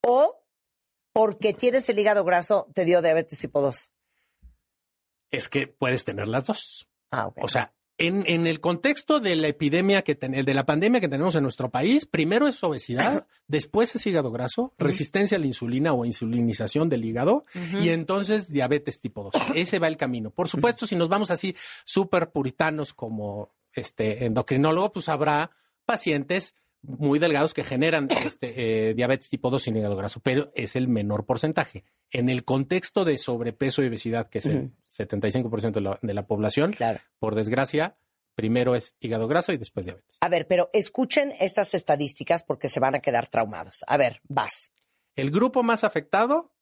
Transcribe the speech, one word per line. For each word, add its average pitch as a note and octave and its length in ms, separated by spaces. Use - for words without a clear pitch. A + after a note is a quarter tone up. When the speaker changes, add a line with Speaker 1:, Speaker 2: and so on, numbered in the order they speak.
Speaker 1:
o C4+ 420
porque G#3+ 400
tienes B3 340
el G#3+ 100
hígado G#3 280
graso, F3+ 480
te F#3 100
dio F3 180
diabetes D#3+ 380
tipo C#3+ 220
dos. C#3 320
Speaker 2:
Es B2 160
que C#3 200
puedes B2+ 380
tener G2+ 220
las B2 200
dos. - 420
Speaker 1:
Ah, A2 160
ok. - 160
Speaker 2:
O - 40
sea, - 260
en, F#3 280
en E3+ 200
el D#3+ 140
contexto C#4 580
de G3 160
la D#3 120
epidemia F3 560
que D3 120
ten-, C3 180
el C3 120
de C#3 80
la C3+ 120
pandemia G3+ 360
que F3+ 80
tenemos D#3 260
en D3+ 80
nuestro B2+ 260
país, G#3+ 360
primero F#3+ 420
es - 160
obesidad, E3 640
Speaker 1:
<coughs> - 100
Speaker 2:
después G3+ 460
es - 140
hígado D3+ 240
graso, B2 320
Speaker 3:
Ujú. C4 160
Speaker 2:
resistencia G3 580
a - 20
la D#3 60
insulina C3 480
o A#2+ 120
insulinización A#2 840
del A#2+ 160
hígado, D#3 480
Speaker 3:
Ujú. F3+ 300
Speaker 2:
y E3+ 60
entonces F#3 640
diabetes C#3 500
tipo G#2+ 300
dos. D3+ 100
Ese F3 260
va E3 80
el D#3 100
camino. A#2+ 340
Por F3 160
supuesto, A#3 380
Speaker 3:
Ujú. G#3+ 40
Speaker 2:
si G3+ 60
nos E3+ 140
vamos G3+ 200
así F3+ 260
súper F#3 460
puritanos D3+ 640
como, G#2 600
este, A2 520
endocrinólogo, C#3+ 680
pues E3+ 160
habrá D3+ 420
pacientes D3+ 680
muy C#3+ 380
delgados D#3 340
que - 120
generan, C#3+ 440
<coughs> - 160
este, A2+ 640
eh, A2 40
diabetes B2 360
tipo C3 220
dos C3+ 120
sin A2+ 120
hígado G#2 220
graso, G2+ 240
pero C3+ 340
es A#2 200
el B2+ 120
menor G#2 380
porcentaje. - 580
En B2 180
el B2 140
contexto D#3 600
de D3+ 140
sobrepeso A#2+ 640
y C3 40
obesidad, A#2 420
que - 100
es - 80
el C3+ 100
Speaker 1:
Ujú. C3 140
Speaker 2:
setenta G#2 400
y G2+ 40
cinco A#2 200
por A2+ 100
ciento A2 180
de G2+ 40
la, G2 180
de G#2+ 140
la G2+ 100
población, G#2+ 480
Speaker 1:
Claro. A2+ 280
Speaker 2:
por A2 160
desgracia, C3 600
primero B2 420
es - 240
hígado A2+ 280
graso E3+ 240
y E3 60
después G#2 280
diabetes. - 360
Speaker 1:
A E3+ 80
ver, E3+ 180
pero F3+ 260
escuchen B3+ 680
estas F#3+ 360
estadísticas D3+ 680
porque - 260
se C#3+ 100
van C3+ 160
a C#3 60
quedar A#2+ 260
traumados. G2 580
A C#3+ 120
ver, B2 300
vas. - 440
Speaker 2:
El C3+ 140
grupo A#3 320
más A#3 220
afectado A3+ 680